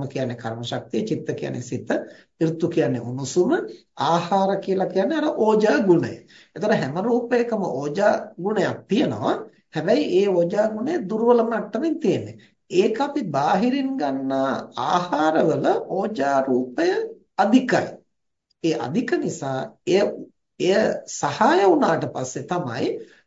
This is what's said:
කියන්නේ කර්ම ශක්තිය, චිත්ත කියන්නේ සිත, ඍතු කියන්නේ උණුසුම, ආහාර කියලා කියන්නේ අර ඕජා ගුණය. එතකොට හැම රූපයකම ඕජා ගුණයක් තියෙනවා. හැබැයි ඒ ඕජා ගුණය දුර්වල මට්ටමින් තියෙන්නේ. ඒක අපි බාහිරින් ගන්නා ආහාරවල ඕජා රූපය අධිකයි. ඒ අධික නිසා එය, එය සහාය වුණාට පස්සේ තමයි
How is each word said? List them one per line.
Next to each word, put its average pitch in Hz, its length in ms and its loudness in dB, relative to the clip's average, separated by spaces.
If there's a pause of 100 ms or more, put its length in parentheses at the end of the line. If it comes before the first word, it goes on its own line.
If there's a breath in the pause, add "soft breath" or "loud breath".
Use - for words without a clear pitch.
කියන්නේ 127 320 -6
කර්ම 117 240 -8
ශක්තිය, 123 420 -6
චිත්ත - 280 -4
කියන්නේ 135 300 -6
සිත, - 280 -8 (500 loud breath)
ඍතු 160 280 0
කියන්නේ 139 340 0
උණුසුම, 135 500 -2 (460 loud breath)
ආහාර 175 600 2
කියලා 185 300 -2
කියන්නේ 247 300 0
අර 302 160 -2
ඕජා 214 460 4
ගුණය. 165 340 4 (360 soft breath)
එතකොට 214 240 -2
හැම 131 240 0
රූපයකම 233 720 0
ඕජා 147 440 2 (200)
ගුණයක් 175 500 0
තියෙනවා. 151 520 0 (320 soft breath)
හැබැයි 196 460 0
ඒ 196 140 4
ඕජා 185 400 2
ගුණය 220 340 -4
දුර්වල 226 400 2
මට්ටමින් 233 560 -2
තියෙන්නේ. 123 380 0 (360 soft breath)
ඒක 214 260 2
අපි 285 260 -2
බාහිරින් 208 720 2
ගන්නා 135 580 -2 (300)
ආහාරවල 156 840 2 (220)
ඕජා 139 540 -2
රූපය 131 460 0 (460)
අධිකයි. 214 540 4 (760)
ඒ 160 120 2
අධික 156 380 -4
නිසා 143 460 -4 (240)
එය, 185 180 2 (580)
එය 185 140 2 (320)
සහාය 226 580 2
වුණාට 226 440 4
පස්සේ 131 360 -8
තමයි - 440 -4 (400 loud breath)